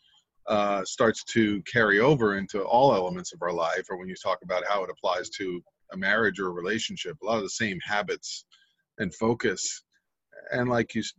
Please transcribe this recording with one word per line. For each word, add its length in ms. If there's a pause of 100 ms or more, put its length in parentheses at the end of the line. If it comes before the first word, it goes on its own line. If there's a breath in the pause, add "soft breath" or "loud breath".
(480)
uh, 360
starts 400
to 380
carry 380
over 360
into 260
all 320
elements 380
of 100
our 100
life, 380
or 60
when 120
you 80
talk 260
about 240
how 160
it 80
applies 400
to 320 (300)
a 40
marriage 440
or 80
a 20 (120)
relationship, 600
a 40
lot 100
of 80
the 60
same 340
habits 600 (520)
and 160
focus. 720 (680)
And 160
like 260
you 80
s-, 160